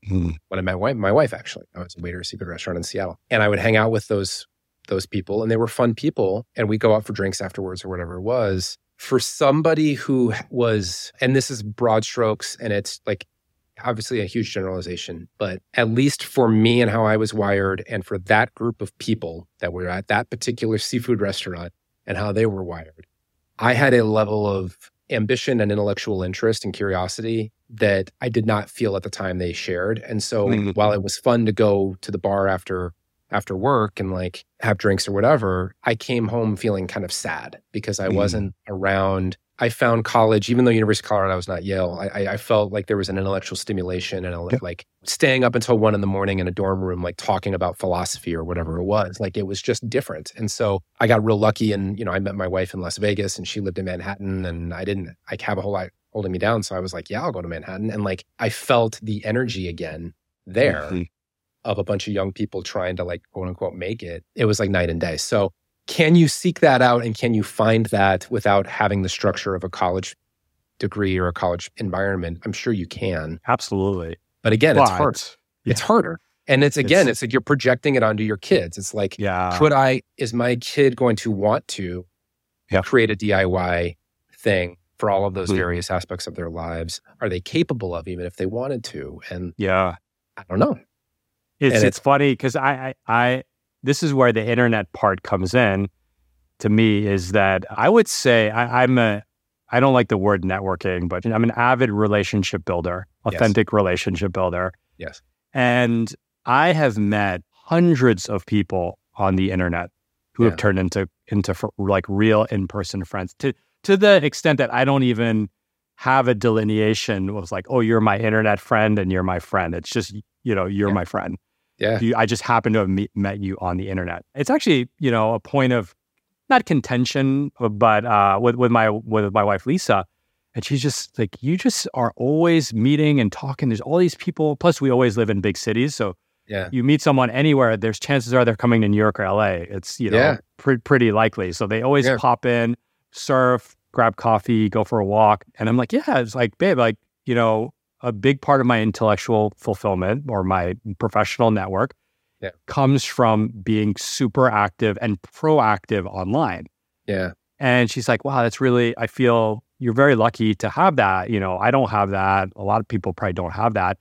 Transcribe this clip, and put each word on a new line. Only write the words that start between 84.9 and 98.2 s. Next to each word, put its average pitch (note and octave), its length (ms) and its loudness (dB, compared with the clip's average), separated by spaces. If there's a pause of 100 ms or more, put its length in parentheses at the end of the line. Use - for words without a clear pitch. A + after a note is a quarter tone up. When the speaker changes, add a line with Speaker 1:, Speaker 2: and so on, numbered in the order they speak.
Speaker 2:
for G#2+ 120 -2
all G2 160 0
of G2 80 -4
those F#2 160 -6
Speaker 1:
Hmm. G2 80 2
Speaker 2:
various F2 320 -4
aspects F2+ 380 -6
of E2+ 80 -12
their E2+ 160 -8
lives? E2 500 -8 (200)
Are A2+ 80 -4
they F2+ 120 -4
capable A2+ 540 -4
of, E2 120 -10
even F2+ 180 -8
if F2 100 -10
they F#2+ 100 -6
wanted A#2+ 400 -6
to? D2 360 -12 (100)
And F2+ 260 -8
Speaker 1:
Yeah. F#2 380 0 (420)
Speaker 2:
I E2 120 -18
don't F#2 100 -2
know. C#4 180 2 (800)
Speaker 1:
It's, C3 180 4
Speaker 2:
And G#2+ 80 6
Speaker 1:
it's G2+ 120 2
Speaker 2:
it - 60 -16
Speaker 1:
funny C#3 320 4
'cause B2+ 200 -4
I, C3+ 380 -2 (140)
I, A#2+ 280 4
I, C3 80 -8 (400)
this C#3+ 200 0
is D3+ 100 2
where B2+ 200 6
the A2 120 0
internet A#2 480 2
part G2 300 0
comes F#2 300 -2
in G2+ 340 4 (720)
to A2 100 0
me, G#2+ 380 4
is F#2 240 -2
that F#2+ 380 4
I G#2 200 2
would A3+ 200 6
say A2+ 400 4